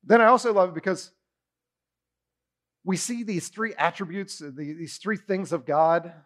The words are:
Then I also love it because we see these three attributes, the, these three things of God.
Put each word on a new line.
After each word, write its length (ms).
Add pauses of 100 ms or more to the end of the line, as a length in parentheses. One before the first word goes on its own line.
Then 180
I 40
also 260
love 180
it 60
because 360 (1700)
we 140
see 240
these 280
three 260
attributes, 640
the, 120
these 460
three 200
things 360
of 140
God. 440 (140)